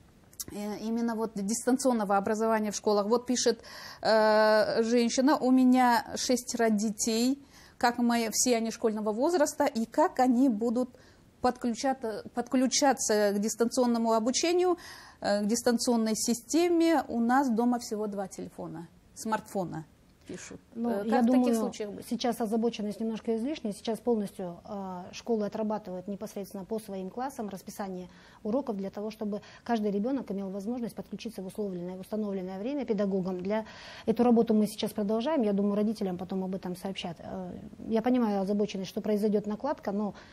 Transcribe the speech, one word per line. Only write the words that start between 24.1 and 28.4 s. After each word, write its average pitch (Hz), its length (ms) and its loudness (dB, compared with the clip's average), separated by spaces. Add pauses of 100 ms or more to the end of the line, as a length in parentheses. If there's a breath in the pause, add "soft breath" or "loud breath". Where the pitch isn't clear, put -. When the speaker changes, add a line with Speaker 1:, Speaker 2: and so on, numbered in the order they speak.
Speaker 2:
э, 190 440 -10
школы 220 340 -2
отрабатывают 202 640 -6
непосредственно 202 580 -10
по 220 140 -6
своим 190 320 -10
классам 247 380 -8
расписание 190 580 -10 (360 loud breath)